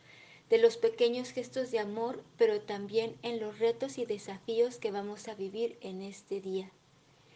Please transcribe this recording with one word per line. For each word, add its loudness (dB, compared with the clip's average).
de 8
los 8
pequeños 2
gestos -4
de 2
amor, -4
pero 6
también -2
en -4
los -6
retos 0
y -2
desafíos -2
que -4
vamos -6
a -8
vivir -4
en -8
este -8
día. -4